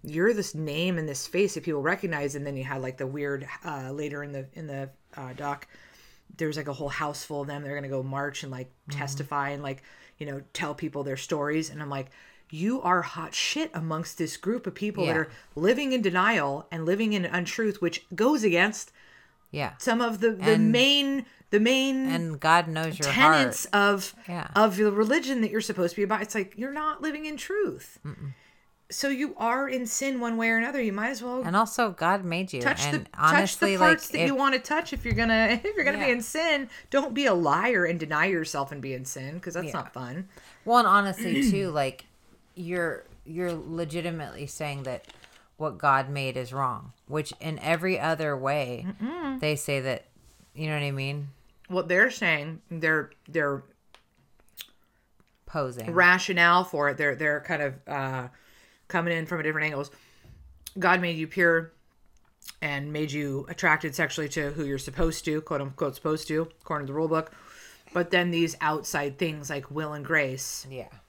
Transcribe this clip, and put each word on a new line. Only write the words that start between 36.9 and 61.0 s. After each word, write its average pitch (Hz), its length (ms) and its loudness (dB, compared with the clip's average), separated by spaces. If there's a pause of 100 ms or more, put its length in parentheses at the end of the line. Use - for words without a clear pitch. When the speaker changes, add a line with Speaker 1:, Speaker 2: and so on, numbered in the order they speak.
Speaker 1:
don't 269 240 2
be 277 120 2
a 214 80 6
liar 180 500 4
and 170 140 0
deny 156 280 0
yourself 156 460 -2
and 143 100 -10
be 135 120 -6
in 127 100 -8
sin, 139 360 -10
'cause 175 140 -10
that's 175 140 -4
Speaker 2:
Yeah. 139 40 -8
Speaker 1:
not - 200 -8
fun. 131 360 -8 (360)
Speaker 2:
Well, 240 140 6
and 233 100 6
honestly, 202 540 4
Speaker 1:
<clears throat> 247 80 6
Speaker 2:
too, 180 200 2
like, 139 340 -2 (520)
you're, 170 480 -4 (200)
you're 175 280 -4
legitimately 160 960 -6
saying 143 360 -8
that 127 220 -8 (520)
what 147 200 -4
God 135 320 4
made 135 260 -2
is 123 160 -6
wrong, 127 400 -2 (140)
which 147 340 -4
in 160 200 -6
every 170 400 0
other 151 360 0
way, 135 500 -2 (140)
Speaker 1:
Mm-mm. 277 400 -4
Speaker 2:
they 151 160 2
say 139 240 -2
that, 127 240 -4 (500)
you 156 120 -6
know 151 80 -2
what 147 100 -2
I 143 60 -2
mean? 139 380 -4 (400)
Speaker 1:
What 180 200 -2
they're 196 220 6
saying, 160 500 -2 (100)
their, 156 400 0 (180)
their 143 340 0 (1800)
Speaker 2:
Posing. 131 460 -6
Speaker 1:
rationale 180 720 6
for 147 260 0
it, 139 60 -4
they're, 147 180 2
they're 147 260 0
kind 151 220 -2
of, 135 120 -2 (140)
uh, 131 400 -4 (600)
coming 170 280 0
in 160 100 -2
from 165 140 -4
a - 20 -4
different 156 240 0
angle. 139 200 -4 (920)
"God 185 220 4